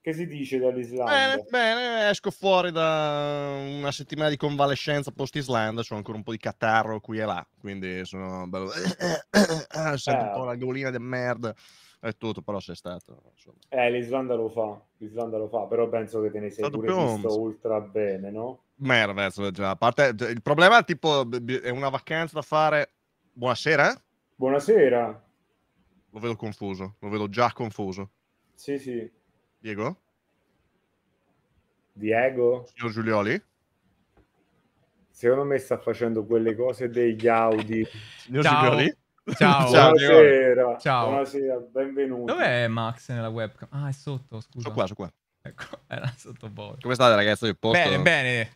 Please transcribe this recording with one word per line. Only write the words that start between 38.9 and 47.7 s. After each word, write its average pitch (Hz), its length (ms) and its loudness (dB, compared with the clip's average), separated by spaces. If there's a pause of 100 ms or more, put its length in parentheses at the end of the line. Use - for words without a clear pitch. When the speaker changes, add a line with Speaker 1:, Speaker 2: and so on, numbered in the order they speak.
Speaker 3:
Ciao. 139 320 6
Speaker 2:
<laughs> - 20 4
Ciao, 160 240 10
Diego. 143 200 6
Speaker 1:
Buonasera. 131 640 8
Speaker 3:
Ciao. 123 300 2
Speaker 1:
Buonasera, 135 500 -2
benvenuti. 131 760 -4
Speaker 3:
Dov'è 131 360 0
Max 113 420 -6
nella 117 180 -4
webcam? 110 440 -8
Ah, 143 160 -6
è 135 40 -4
sotto, 131 480 -10
scusa. - 200 -16 (100)
Speaker 2:
Sono 107 40 -10
qua, 110 120 0
sono 98 80 -8
qua. 92 180 -12 (300)
Speaker 3:
Ecco, - 400 -18
<laughs> - 60 -20
era 123 280 -8
sotto 113 340 -18
poco. 104 300 -16
Speaker 2:
Come 123 140 -4
state, 120 220 8
ragazzi 104 300 2
del 101 120 -2
posto? 113 240 2